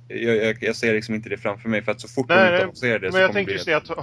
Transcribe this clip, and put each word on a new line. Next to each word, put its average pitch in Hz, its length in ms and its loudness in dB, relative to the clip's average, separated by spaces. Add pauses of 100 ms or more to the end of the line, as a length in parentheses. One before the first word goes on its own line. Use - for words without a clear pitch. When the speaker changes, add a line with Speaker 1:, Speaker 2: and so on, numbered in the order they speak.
Speaker 1:
Jag, 113 280 0
jag, 113 240 0
jag 110 140 -2
ser 113 180 0
liksom 110 220 -2
inte 104 140 -8
det 101 80 -6
framför 107 320 -6
mig, 107 120 0
för 107 100 -2
att 104 100 -6
så 110 60 -16
fort 127 220 -4
Speaker 2:
Nej, 175 80 6
Speaker 1:
de 190 60 6
Speaker 2:
nej, 175 140 4
Speaker 1:
utannonserar 131 420 0
det, 95 60 -6
Speaker 2:
men 180 60 -2
Speaker 1:
så 185 60 0
Speaker 2:
jag 190 120 6
Speaker 1:
kommer 208 100 -4
Speaker 2:
tänker 190 120 -2
Speaker 1:
det 190 40 -2
Speaker 2:
just - 100 -6
det 170 120 0
att 151 100 -6 (160)